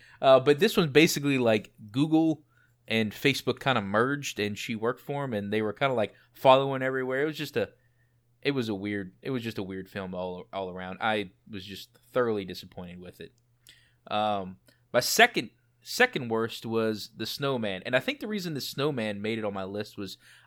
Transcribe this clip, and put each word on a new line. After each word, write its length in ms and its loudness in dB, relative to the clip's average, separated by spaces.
Uh, 180 8
but 200 4
this 160 2
one's 160 2
basically 460 6
like 340 2
Google 520 2
and 240 0
Facebook 480 0
kinda 220 0
merged, 580 0
and 180 -2
she 180 -8
worked 260 -4
for 220 -6
'em, 100 -6
and 180 -4
they 100 0
were 120 -2
kinda, 220 0
like, 180 0
following 500 6
everywhere. 400 0
It 20 2
was 120 -4
just 200 -4
a, 120 0
it 80 2
was 180 0
a 60 0
weird, 380 -6
it 80 -6
was 100 -4
just 160 -6
a 60 -4
weird 260 -10
film 240 -8
all, 400 -8
all 160 -6
around. 320 -10
I 300 -2
was 160 -10
just 240 -16
thoroughly 340 0
disappointed 540 -14
with 220 -18
it. 120 -18
Um, 460 -2
my 60 6
second, 500 2
second 480 0
worst 360 -2
was 520 -2
The 80 -6
Snowman, 600 -4
and 80 -2
I 40 6
think 200 -4
the 80 -8
reason 260 -6
The 80 -6
Snowman 600 -4
made 180 -2
it 60 -4
on 80 -2
my 100 -6
list 340 -8
was 200 -10